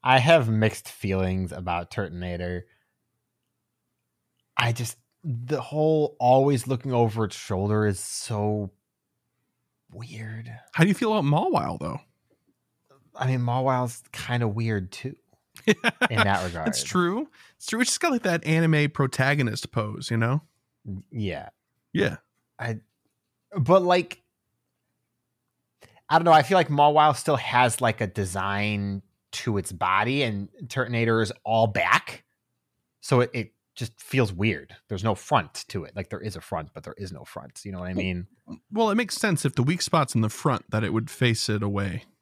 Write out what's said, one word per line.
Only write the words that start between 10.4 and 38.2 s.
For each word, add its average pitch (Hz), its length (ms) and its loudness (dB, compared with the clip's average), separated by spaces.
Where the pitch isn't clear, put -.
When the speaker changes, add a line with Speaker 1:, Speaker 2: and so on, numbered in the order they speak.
Speaker 2:
How 160 100 4
do 180 40 6
you 202 60 4
feel 220 240 0
about 165 80 0
Mawile, 156 540 0
though? - 200 -8
Speaker 1:
I 127 120 -4
mean, 127 140 0
Mawile's 127 600 -2
kinda 120 340 -2
weird, 107 460 -2
too, - 220 -12
Speaker 2:
<laughs> - 280 -8
Speaker 1:
in 214 80 4
that 196 360 2
regard. 160 240 -4
Speaker 2:
It's - 140 -4
true. 185 440 -2
It's - 80 -18
true. 226 160 -2
It's - 80 0
just - 100 -4
got, 339 120 2
like, 240 120 -2
that 170 220 0
anime 156 460 4
protagonist 131 800 0
pose, 107 380 -6
you 113 80 0
know? 120 240 0
Speaker 1:
Yeah. 95 380 -6
Speaker 2:
Yeah. - 260 -2
Speaker 1:
I, 113 220 -8
but, 170 240 4
like, 180 420 0
I 160 80 4
don't 170 80 4
know. 170 60 8
I 156 120 10
feel 185 140 2
like 156 120 4
Mawile 147 460 6
still 151 200 0
has, 123 460 2
like, 113 180 2
a 107 80 0
design 98 960 -4
to 107 260 -2
its 95 140 -4
body, 104 520 0
and 101 260 -4
Turtonator 117 560 0
is 104 100 0
all 113 240 2
back. 98 560 0
So 127 200 2
it, 120 120 0
it 110 200 -8
just - 240 -12
feels 120 340 0
weird. 90 420 -4
There's 98 160 -6
no 110 100 0
front - 560 -4
to 92 140 -8
it. - 120 -16
Like, 98 140 -8
there 104 120 -10
is 98 160 -10
a 80 40 -14
front, 80 320 -8
but - 100 -18
there - 140 -14
is 92 140 -12
no 71 140 -16
front. - 400 -18
You 101 80 -12
know 90 60 -10
what 90 100 -8
I 92 40 -6
mean? 92 340 -4